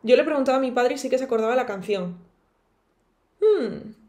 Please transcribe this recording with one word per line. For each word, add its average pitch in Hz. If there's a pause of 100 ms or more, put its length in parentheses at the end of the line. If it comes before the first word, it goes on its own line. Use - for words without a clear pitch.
Yo 226
le 247
he -
preguntado 269
a -
mi 254
padre 247
y 277
sí 262
que 254
se 262
acordaba 226
la 254
canción. 185 (1200)
Hmm. 359 (160)